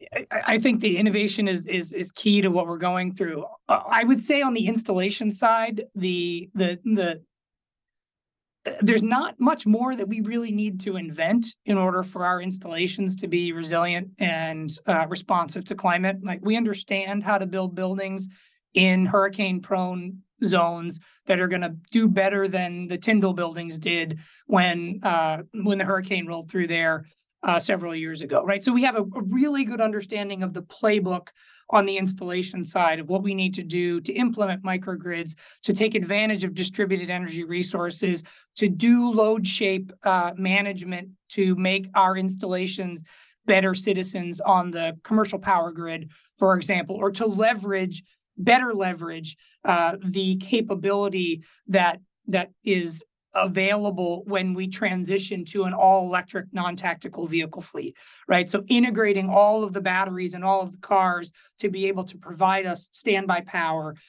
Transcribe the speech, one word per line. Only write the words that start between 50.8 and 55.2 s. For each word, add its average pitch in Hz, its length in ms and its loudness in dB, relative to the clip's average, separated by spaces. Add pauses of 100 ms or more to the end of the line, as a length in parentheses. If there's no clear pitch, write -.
that, 180 320 2 (260)
that 180 240 0 (140)
is 175 400 0 (340)
available 190 840 0
when 185 300 -2
we 190 120 -4
transition 185 800 -4